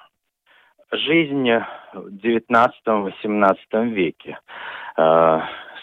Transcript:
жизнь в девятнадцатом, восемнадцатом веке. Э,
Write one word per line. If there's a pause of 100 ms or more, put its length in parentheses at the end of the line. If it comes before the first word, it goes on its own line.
(920)
жизнь (460)
в
девятнадцатом,
восемнадцатом
веке. (580)
Э, (420)